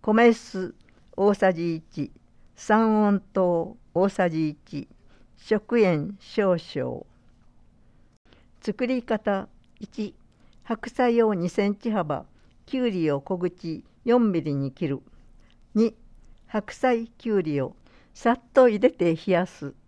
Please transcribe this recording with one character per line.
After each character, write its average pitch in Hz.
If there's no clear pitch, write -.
米 226
酢、 -
大 202
さ 190
じ 165
一。 -
三 220
温 202
糖、 180
大 185
さ 185
じ 156
一。 -
食 -
塩、 185
少 190
々。 127
作 233
り 247
方。 208
一、 -
白 -
菜 233
を 214
二 175
セ 202
ン 208
チ 226
幅、 160
き 269
ゅ 254
う 233
り 165
を 139
小 185
口 170
四 233
ミ 165
リ 147
に 139
切 156
る。 135
二、 220
白 -
菜、 233
き -
ゅ 220
う 190
り 147
を -
さ -
っ 254
と 254
茹 208
で 247
て 170
冷 180
や 175
す。 -